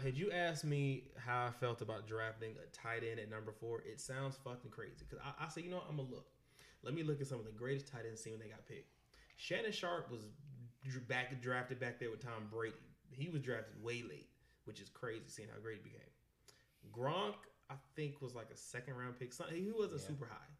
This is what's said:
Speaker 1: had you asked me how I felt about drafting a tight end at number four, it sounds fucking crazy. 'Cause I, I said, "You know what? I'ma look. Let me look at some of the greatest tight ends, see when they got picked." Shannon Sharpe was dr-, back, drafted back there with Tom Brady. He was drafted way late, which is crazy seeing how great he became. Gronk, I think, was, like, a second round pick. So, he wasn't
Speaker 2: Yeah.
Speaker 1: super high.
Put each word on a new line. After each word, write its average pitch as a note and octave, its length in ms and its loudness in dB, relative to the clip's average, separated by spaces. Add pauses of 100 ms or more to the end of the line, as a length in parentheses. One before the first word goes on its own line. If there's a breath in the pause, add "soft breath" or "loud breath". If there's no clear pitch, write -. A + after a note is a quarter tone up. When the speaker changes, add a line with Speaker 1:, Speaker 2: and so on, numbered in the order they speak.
Speaker 1:
had C3 140 4
you F#3 160 6
asked E3+ 320 4
me C#3+ 540 6
how B2 300 4
I A#2+ 40 4
felt A#2+ 300 4
about G#2+ 260 0
drafting A2 440 0 (120)
a - 80 -12
tight A#2 320 0
end A2+ 160 2
at G#2+ 100 -4
number A2 220 -2
four, A2+ 300 0
it G#2+ 180 -6
sounds C3+ 460 0
fucking B2 260 -4
crazy. - 380 -8
'Cause - 120 -6
I, C#3+ 240 -4
I - 40 -4
said, E3 160 -4
"You F3+ 60 -2
know F3+ 60 2
what? F3 120 -2
I'ma D3 140 2
look. B2 240 -4 (560 loud breath)
Let C3 100 0
me D#3+ 100 2
look D3 160 6
at C3+ 80 2
some B2+ 120 2
of G#2+ 60 -4
the A2 60 -6
greatest C3 400 2
tight A#2 160 -4
ends, A2 160 -4
see A2 80 -2
when A2 80 -4
they A2 80 -8
got - 180 -12
picked." - 280 -10 (420 loud breath)
Shannon G#3+ 380 2
Sharpe F3 360 2
was G#2+ 200 -4 (560)
dr-, B2+ 240 0
back, B2+ 320 2
drafted B2 400 2
back A#2+ 180 0
there A#2+ 100 0
with A2 120 -4
Tom A2+ 280 -4
Brady. A2+ 260 2 (360)
He C3+ 160 -2
was D#3 140 2
drafted G#2+ 420 0
way A#2 240 0
late, D2+ 220 -10 (340 soft breath)
which G#2+ 160 -8
is G2+ 100 -10
crazy A2+ 380 -2
seeing G#2 220 -8
how G#2+ 100 -8
great G#2+ 200 -4
he G2 40 -12
became. G#2+ 240 -14 (840 soft breath)
Gronk, E3 440 2 (340)
I C3+ 60 -6 (200)
think, C#3+ 260 -2
was, B2 140 -4
like, A2 160 -6
a - 60 -12
second B2 380 -4
round B2 240 -2
pick. B2 140 -4
So, F3 120 -4
he F3 260 2
wasn't F#3+ 300 4
Speaker 2:
Yeah. - 60 -4
Speaker 1:
super C#3 180 0
high. - 340 -10